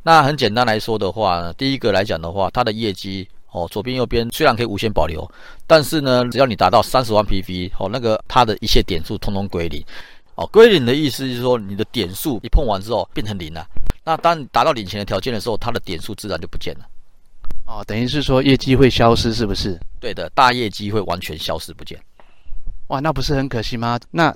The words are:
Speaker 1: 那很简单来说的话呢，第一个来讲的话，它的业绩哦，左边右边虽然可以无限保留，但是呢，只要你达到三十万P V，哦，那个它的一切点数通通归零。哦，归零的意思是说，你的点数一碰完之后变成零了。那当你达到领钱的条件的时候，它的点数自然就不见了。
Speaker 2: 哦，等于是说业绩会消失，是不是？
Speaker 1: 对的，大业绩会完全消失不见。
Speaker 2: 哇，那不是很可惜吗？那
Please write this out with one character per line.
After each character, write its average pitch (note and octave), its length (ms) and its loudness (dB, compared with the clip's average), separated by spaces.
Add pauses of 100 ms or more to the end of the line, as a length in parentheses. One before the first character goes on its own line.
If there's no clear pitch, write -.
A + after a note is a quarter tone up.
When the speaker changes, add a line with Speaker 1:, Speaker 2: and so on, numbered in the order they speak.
Speaker 1:
那 E3 200 6
很 C#3+ 140 0
简 A#2+ 160 0
单 B2 140 2
来 A2 120 0
说 A2 200 -2
的 G2+ 120 -2
话 F2+ 300 0
呢， E2+ 140 -6
第 C3+ 180 -4
一 C3 60 -4
个 G#2+ 140 0
来 F#2+ 120 2
讲 G2 160 -4
的 E2 100 -8
话， F#2 220 -2
它 B2 100 2
的 A#2 100 -2
业 G#2+ 200 -4
绩 F#2+ 340 -10 (240)
哦， E2+ 200 -6
左 G#2 120 -6
边 B2+ 140 -6
右 B2+ 80 -2
边 A#2 260 -2
虽 - 140 -2
然 C3+ 100 4
可 A#2 80 -2
以 A#2+ 40 -2
无 G2+ 100 -6
限 A2 160 -2
保 D#2 140 0
留， D#2 220 -8 (380)
但 D#3+ 160 6
是 D#3 200 -2
呢， B2+ 280 2
只 A2+ 80 -2
要 C3+ 60 4
你 B2 100 0
达 F#2 140 4
到 G#2 140 6
三 C3 200 0
十 G#2+ 120 -2
万 G#2 100 4
P F#2+ 240 0
V， F2+ 300 -6
哦， G2 120 -4
那 A#2+ 80 -4
个 A2+ 300 -2
它 B2+ 160 4
的 G#2+ 160 0
一 A2+ 60 -6
切 G#2+ 160 6
点 F2 200 -4
数 A2 140 -6
通 - 160 -2
通 G2 160 -4
归 E2+ 200 -4
零。 F#2+ 140 -4 (520)
哦， F#2 140 -6
归 A3+ 200 10
零 E3+ 160 4
的 A#2+ 100 2
意 D3+ 140 0
思 C3 180 -6
是 B2 140 -6
说， B2 180 2
你 G2 160 -10
的 G2 120 -4
点 F#2+ 280 -4
数 B2+ 280 -4
一 A#2 60 -10
碰 D3 180 4
完 G2+ 140 0
之 G2+ 100 -10
后 G#2 240 -2
变 C3 120 -4
成 G2+ 120 -6
零 D#2+ 160 -10
了。 D#2 120 -12 (380)
那 D#3+ 140 -2
当 F3 200 2
你 C#3+ 140 -10
达 A#2+ 100 4
到 D#3 100 4
领 A2+ 120 -6
钱 F#2+ 140 -8
的 G2+ 60 -4
条 G2 140 -2
件 B2+ 140 -4
的 G#2+ 80 -4
时 - 80 -8
候， A2 80 -2
它 G#2 140 -2
的 G2 100 -2
点 F2 180 -6
数 - 160 -8
自 G#2 140 -10
然 F2+ 100 -4
就 F2 80 -10
不 - 120 -4
见 - 160 -4
了。 - 100 -12 (800)
Speaker 2:
哦， G#2 220 -2
等 G#2 120 -2
于 A#2+ 80 0
是 C#3 160 0
说 C3 200 4
业 C#3 120 6
绩 C3 220 2
会 B2+ 140 8
消 A#2 260 4
失， A2+ 160 0
是 A2 140 -2
不 G2 80 -2
是？ F#2 260 -4 (180)
Speaker 1:
对 A2+ 140 -6
的， F2 220 -6
大 B2+ 180 6
业 B2 160 -2
绩 G2+ 220 -8
会 G#2+ 100 0
完 F2 180 -2
全 - 200 -10
消 D#2+ 200 -4
失 E2 140 -12
不 - 100 -20
见。 - 160 -12 (920)
Speaker 2:
哇， C#3 120 -2
那 D#3 120 0
不 C3 100 -2
是 D3 120 0
很 C3+ 140 0
可 A#2 140 -4
惜 B2 140 -4
吗？ A#2 220 -2 (120)
那 E3 260 2